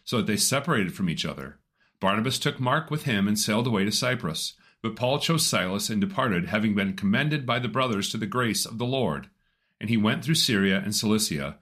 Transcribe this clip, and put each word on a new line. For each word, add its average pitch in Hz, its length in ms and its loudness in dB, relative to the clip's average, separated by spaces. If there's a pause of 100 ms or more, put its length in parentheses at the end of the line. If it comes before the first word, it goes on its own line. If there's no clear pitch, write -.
so - 100 -2
that 104 120 2
they 101 100 2
separated 127 560 0
from 92 160 -2
each 76 160 -4
other. 71 320 -10 (420)
Barnabas 110 400 0
took 139 220 -4
Mark 143 280 0
with 151 140 -4
him 101 240 2
and 104 100 0
sailed 110 300 0
away 113 160 2
to 104 80 0
Cyprus. 123 640 -2 (280)
But 110 140 -4
Paul 123 240 0
chose 165 260 2
Silas 98 440 0
and 110 100 0
departed, 95 460 0
having 107 300 0
been 98 180 0
commended 131 520 0
by 123 140 0
the 123 80 -2
brothers 117 440 0
to 110 60 -6
the 110 80 -4
grace 110 400 0
of 113 120 -8
the 120 80 -2
Lord. 113 420 -2 (540)
And 104 80 -2
he 117 80 4
went 110 260 2
through 156 120 2
Syria 98 460 4
and 101 140 -2
Cilicia, 104 680 0